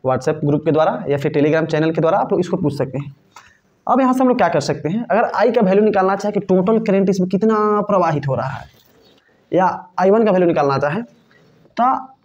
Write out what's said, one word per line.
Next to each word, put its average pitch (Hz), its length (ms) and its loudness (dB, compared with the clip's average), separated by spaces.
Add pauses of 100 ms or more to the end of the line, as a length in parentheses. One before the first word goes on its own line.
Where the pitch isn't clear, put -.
WhatsApp 131 400 -2
group 147 200 0
के 160 80 0
द्वारा 180 360 0
या 139 80 0
फिर 143 160 -4
Telegram 156 340 2
channel 160 260 0
के 165 80 -2
द्वारा 160 180 2
आप - 140 -2
लोग 185 80 0
इसको 180 160 -2
पूछ 139 220 -2
सकते 131 200 -4
हैं। - 160 -12 (720)
अब 254 140 2
यहाँ 262 120 2
से 254 80 -2
हम 262 80 2
लोग 247 80 2
क्या 185 120 2
कर 160 120 0
सकते 143 280 -4
हैं, 220 160 -4
अगर 214 200 0 (120)
आई 214 160 2
का 240 80 2
value 202 240 4
निकालना 196 320 2
चाहे 202 160 -4
कि 208 100 -2
total 190 360 2
current 196 320 0
इसमें 185 180 0
कितना 214 280 0 (260)
प्रवाहित 170 460 0
हो 131 60 -2
रहा 120 140 -4
है, 131 160 -10 (880)
या 185 140 2 (320)
आई 185 120 4
वन 226 140 4
का 214 60 2
value 185 180 4
निकालना 143 300 0
चाहे 147 240 -2 (760)
तो 233 80 2 (400)